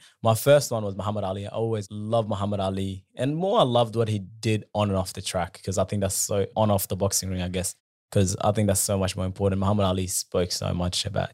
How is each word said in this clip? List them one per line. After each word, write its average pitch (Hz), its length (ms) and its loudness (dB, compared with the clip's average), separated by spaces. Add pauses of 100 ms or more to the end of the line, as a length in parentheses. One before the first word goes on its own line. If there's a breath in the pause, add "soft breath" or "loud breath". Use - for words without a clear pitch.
(220 soft breath)
My 113 120 6
first 143 360 4
one 110 140 -2
was 95 120 -4
Muhammad 104 260 -4
Ali. 98 240 -4
I - 40 -10
always 113 400 -2
loved 107 400 0
Muhammad 101 300 -2
Ali. 95 440 -2 (100)
And 139 220 -2
more, 196 240 2
I 160 40 6
loved 120 300 2
what 113 140 2
he 107 120 -2
did 107 440 -2 (100)
on 104 140 2
and 95 80 0
off 92 160 -2
the - 80 -10
track, 87 420 -6
'cause 95 140 -4
I 95 80 2
think 104 160 -2
that's 95 140 0
so, 101 320 0 (100)
on 110 140 4
off 98 180 2
the 98 80 -4
boxing 95 320 -2
ring, 92 140 -4
I 90 60 -2
guess, 90 260 -4 (360)
'cause 98 300 2
I 104 120 4
think 104 160 2
that's 95 120 2
so 101 160 0
much 95 200 -2
more 92 100 -2
important. 95 340 0
Muhammad 98 240 2
Ali 92 220 0
spoke 90 440 -2
so - 220 -2
much 90 320 -2
about - 300 -4